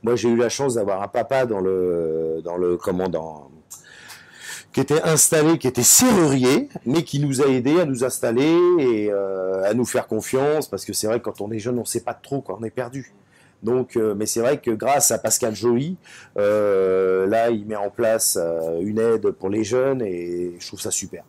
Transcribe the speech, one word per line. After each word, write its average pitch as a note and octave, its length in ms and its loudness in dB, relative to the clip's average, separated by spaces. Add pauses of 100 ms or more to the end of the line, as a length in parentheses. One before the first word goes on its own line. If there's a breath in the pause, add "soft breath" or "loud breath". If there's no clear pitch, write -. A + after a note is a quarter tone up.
Moi, A#2 140 0
j'ai G#2+ 120 0
eu A#2 80 4
la A#2+ 120 2
chance C3+ 260 -2
d'avoir G2 280 -2
un G2+ 60 -6
papa B2 380 0
dans G#2+ 140 -2
le, E2+ 800 -2
dans E2+ 140 -8
le, F2 200 0
comment, F#2 320 -2
dans, D#2 420 -8 (1200 loud breath)
qui - 80 -2
était D3 220 2
installé, D#3+ 560 4
qui - 100 -2
était A#2+ 160 -2
serrurier, E3 840 4 (160)
mais D3 200 0
qui C#3+ 160 -4
nous C#3 200 -2
a C#3+ 60 4
aidés C3+ 340 2
à F3 40 2
nous C3 180 -2
installer C3 560 2 (220)
et, G#2+ 320 2
euh, F#2+ 500 -2
à G2+ 120 2
nous B2 100 2
faire A2+ 240 -2
confiance, C3+ 580 0
parce - 180 -8
que - 80 -8
c'est - 140 -4
vrai A2+ 140 0
que - 40 -20
quand G2+ 160 -8
on G#2 120 -6
est A2+ 80 -6
jeune, A#2+ 180 -4
on A2 60 -4
sait - 160 -4
pas A#2 140 -8
trop, - 260 -8
quoi, G2 200 -12
on A2+ 40 -8
est A2 60 -6
perdu. B2+ 440 -10 (480 soft breath)
Donc, B2 340 -2
euh, G#2+ 200 0
mais G#2 100 -4
c'est - 140 -2
vrai A#2+ 200 0
que A#2 120 -2
grâce A#2+ 400 2
à A2 60 -2
Pascal A2+ 360 -2
Joly, A#2+ 420 0 (400 loud breath)
euh, F#2+ 920 2
là, A2+ 220 2
il G#2+ 140 -2
met G#2+ 120 -6
en G2+ 140 -4
place, A2+ 500 0
euh, E2 400 -2
une G#2 180 -2
aide A2 320 2
pour F#2+ 200 -6
les A2 120 -2
jeunes B2+ 400 0
et F2 560 -6
je - 80 -16
trouve - 140 -16
ça G#2 100 -6
super F2 380 -8